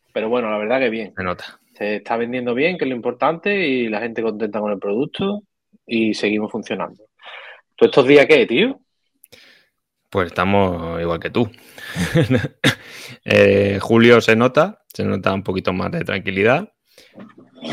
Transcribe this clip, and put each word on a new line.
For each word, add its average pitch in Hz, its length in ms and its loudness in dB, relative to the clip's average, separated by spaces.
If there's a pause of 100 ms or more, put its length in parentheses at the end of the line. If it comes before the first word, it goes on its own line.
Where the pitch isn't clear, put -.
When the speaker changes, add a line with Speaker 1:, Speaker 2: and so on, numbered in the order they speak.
(120)
Speaker 1:
Pero 107 160 -4
bueno, 120 220 -2
la 107 80 -2
verdad 113 220 -2
que 123 100 0
bien. 110 260 -8
Speaker 2:
Se 95 80 -8
nota. - 360 -8 (140)
Speaker 1:
Se 104 220 -4
está 117 200 -6
vendiendo 120 380 -4
bien, 160 240 -2
que 156 60 -4
es 131 60 -2
lo 127 60 -6
importante, 160 720 -4
y 127 220 -2
la 107 120 -4
gente 117 220 -6
contenta 107 380 -4
con 104 120 -2
el 98 60 -6
producto 143 640 -4 (440)
y 113 280 0
seguimos 107 380 -2
funcionando. 101 520 -8 (720)
¿Tú 120 100 4
estos 123 200 2
días 143 200 6
qué, 135 200 4
tío? 185 340 -2 (1300)
Speaker 2:
Pues 92 180 -2
estamos 90 720 0
igual 85 200 -4
que - 100 -6
tú. 113 200 0 (440)
<laughs> 120 640 0 (640)
Eh, 101 540 4
julio 117 400 6
se 113 160 4
nota, 147 520 2
se - 160 -8
nota 98 280 -2
un 98 100 -4
poquito 95 300 -4
más 92 200 -4
de 170 120 -4
tranquilidad. 101 680 0 (1000)